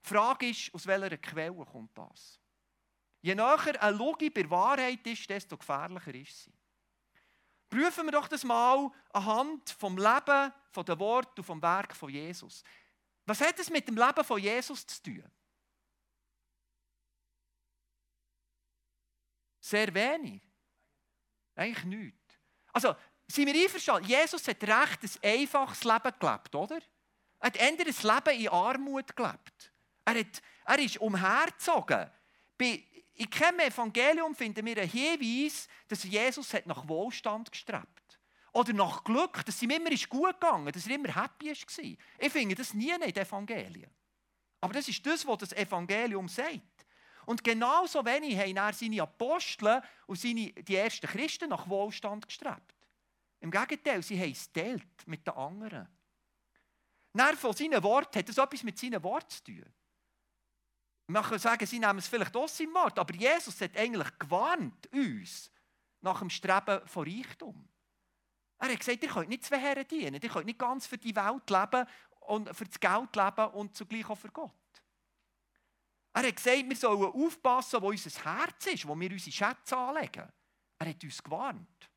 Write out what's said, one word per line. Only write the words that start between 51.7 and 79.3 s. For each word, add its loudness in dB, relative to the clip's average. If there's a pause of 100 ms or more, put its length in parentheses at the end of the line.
gestrebt. -12 (640)
Im -8
Gegenteil, 0
sie -4
haben -2
es -12
geteilt -8
mit -10
den -4
anderen. -10 (1300)
Dann 4
von 0
seinen 2
Worten, 4
hat -4
das -2
etwas 0
mit -8
seinen -6
Worten -6
zu -16
tun? -18 (1400)
Man 2
kann -2
sagen, 2
sie -6
nehmen 4
es -8
vielleicht -2
aus -2
seinem -4
Wort, 2
aber -2
Jesus 0
hat -6
eigentlich -2
gewarnt 0
uns -4 (480)
nach -2
dem -6
Streben 0
von -6
Reichtum. -12 (920)
Er -2
hat 0
gesagt, -2
ihr -4
könnt -2
nicht -8
zwei 0
Herren -2
dienen, -4
ihr -6
könnt -4
nicht -8
ganz -2
für -12
die -6
Welt -2
leben 4 (360)
und -2
für -10
das -16
Geld 2
leben 2
und -10
zugleich -10
auch -6
für -18
Gott. -12 (1600)
Er 2
hat 0
gesagt, 2
wir 0
sollen 2
aufpassen, 0
wo 0
unser -6
Herz -4
ist, -4
wo -6
wir -4
unsere -10